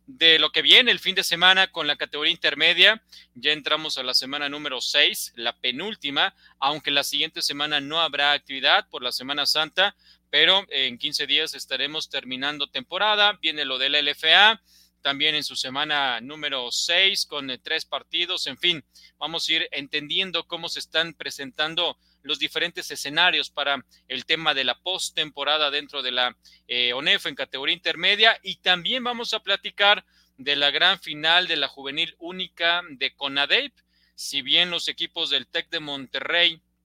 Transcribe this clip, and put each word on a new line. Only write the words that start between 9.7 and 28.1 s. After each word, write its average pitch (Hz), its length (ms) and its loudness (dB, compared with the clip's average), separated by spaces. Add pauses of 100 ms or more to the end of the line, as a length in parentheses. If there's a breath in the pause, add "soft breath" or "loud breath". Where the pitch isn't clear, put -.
pero 175 400 4
en 131 260 -2
quince 143 300 -4
días 147 280 0
estaremos 143 540 -6
terminando 139 600 -6
temporada. 202 760 0
Viene 151 220 -2
lo 131 140 -4
del 135 180 2
L 147 160 0
F 160 200 0
A, 208 300 6 (380 soft breath)
también 143 340 0
en 147 100 -2
su 135 100 -8
semana 139 680 -2
número 139 500 -6
seis, 190 540 2
con, 139 240 -8
eh, 123 80 -8
tres 156 260 -6
partidos. 170 640 -6
En 135 100 -8
fin, 170 260 0 (360 soft breath)
vamos 156 280 -6
a 160 60 0
ir 165 180 0
entendiendo 156 760 -4
cómo 165 240 -10
se - 80 -10
están 160 340 -4
presentando 151 840 -6 (240)
los 143 160 -6
diferentes 160 520 -4
escenarios 151 600 0
para 139 340 -2 (240 soft breath)
el 131 160 -8
tema 160 300 0
de 135 100 0
la 123 120 0
postemporada 151 960 -2
dentro 143 300 -4
de 127 100 -4
la, 123 240 0 (320 soft breath)
eh, 123 280 0
onef 165 320 0
en 156 80 -6
categoría 139 400 -4
intermedia. 185 680 2